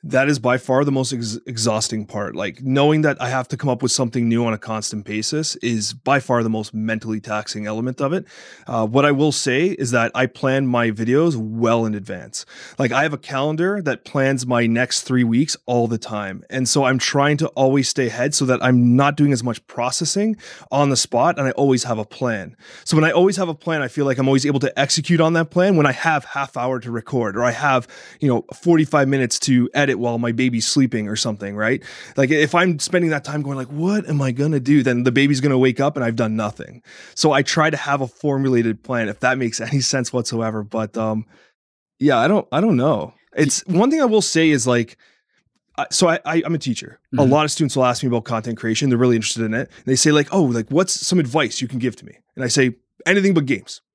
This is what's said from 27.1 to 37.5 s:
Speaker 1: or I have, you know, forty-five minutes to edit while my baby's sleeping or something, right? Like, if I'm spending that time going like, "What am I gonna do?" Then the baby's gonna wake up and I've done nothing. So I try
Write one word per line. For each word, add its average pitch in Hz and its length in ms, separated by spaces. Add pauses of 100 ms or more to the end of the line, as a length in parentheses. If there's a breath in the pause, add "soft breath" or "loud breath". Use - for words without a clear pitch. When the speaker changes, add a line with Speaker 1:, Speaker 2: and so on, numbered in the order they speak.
Speaker 1:
or 120 80
I 123 100
have, 135 340 (320 loud breath)
you 147 80
know, 120 260
forty-five 156 540
minutes 135 320
to 123 340
edit 135 220
while 117 220
my 117 160
baby's 120 340
sleeping 120 400
or 104 80
something, 101 400
right? 110 260 (360 loud breath)
Like, 135 120
if 151 240
I'm 175 260
spending 175 320
that 143 120
time 147 180
going 139 140
like, 127 140
"What 180 400
am 143 120
I 131 120
gonna 143 260
do?" 135 240
Then 123 200
the 127 80
baby's 139 280
gonna 135 180
wake 127 220
up 143 160
and 131 80
I've 117 140
done 110 180
nothing. - 480 (300 loud breath)
So 156 180
I 139 120
try 156 260